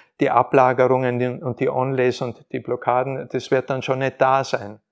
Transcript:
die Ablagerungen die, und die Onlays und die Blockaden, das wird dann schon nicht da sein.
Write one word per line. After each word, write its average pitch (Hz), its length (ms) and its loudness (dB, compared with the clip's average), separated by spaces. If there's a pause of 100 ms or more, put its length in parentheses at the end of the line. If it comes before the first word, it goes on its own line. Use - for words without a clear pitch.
(200)
die 135 100 2
Ablagerungen 127 880 4
die, 123 80 0
und 123 340 -6
die 135 80 0
Onlays 131 540 -2
und 120 280 -10
die 127 100 -8
Blockaden, 127 720 -2
das 127 200 -6
wird 131 180 0
dann 131 140 -4
schon 135 160 -2
nicht 135 240 -2
da 135 200 4
sein. 107 380 -8 (120)